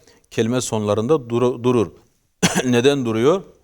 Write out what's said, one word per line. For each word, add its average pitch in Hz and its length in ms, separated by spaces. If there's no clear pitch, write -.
kelime 120 300
sonlarında 107 680
duru-, 120 340
durur. 120 260
<coughs> - 380
Neden 127 400
duruyor? 123 400